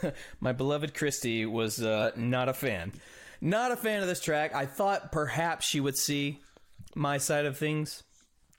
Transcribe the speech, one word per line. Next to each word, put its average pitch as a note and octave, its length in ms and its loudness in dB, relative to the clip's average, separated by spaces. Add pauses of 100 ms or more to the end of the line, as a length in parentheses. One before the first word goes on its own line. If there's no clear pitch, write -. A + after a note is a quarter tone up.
<laughs> - 360 -6
my B2+ 140 0
beloved C#3+ 400 0
Christy A#2 520 0
was, A2+ 360 0
uh, A2 340 2
not B2 340 2
a C3 40 2
fan. G#2 380 -2 (500)
Not A3+ 300 2
a A#3+ 40 0
fan A3 260 0
of F#3+ 60 2
this F3+ 140 0
track. D3+ 340 0
I C#3 100 0
thought G3 460 0
perhaps D#3 540 0
she D3 140 0
would C3+ 180 0
see C#3+ 420 0 (560)
my C#3+ 220 2
side D3 280 2
of C#3+ 120 -2
things. D3+ 460 -2 (560)